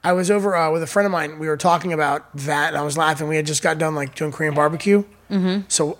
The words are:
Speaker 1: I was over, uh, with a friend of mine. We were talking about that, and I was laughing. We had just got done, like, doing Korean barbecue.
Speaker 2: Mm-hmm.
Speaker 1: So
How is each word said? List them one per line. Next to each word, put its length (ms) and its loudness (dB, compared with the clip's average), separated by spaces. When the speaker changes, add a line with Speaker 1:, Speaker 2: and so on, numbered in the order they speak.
Speaker 1:
I 120 2
was 160 2
over, 260 2
uh, 140 2
with 120 0
a 40 -4
friend 180 2
of 80 0
mine. 260 -4
We 80 -6
were 120 0
talking 340 2
about 420 -2
that, 340 -2
and 100 -4
I 20 -2
was 160 -4
laughing. 320 0
We 80 0
had 80 0
just 180 -2
got 140 0
done, 180 -2
like, 200 -6
doing 180 -4
Korean 220 -2
barbecue. 500 4
Speaker 2:
Mm-hmm. 380 0
Speaker 1:
So 320 -2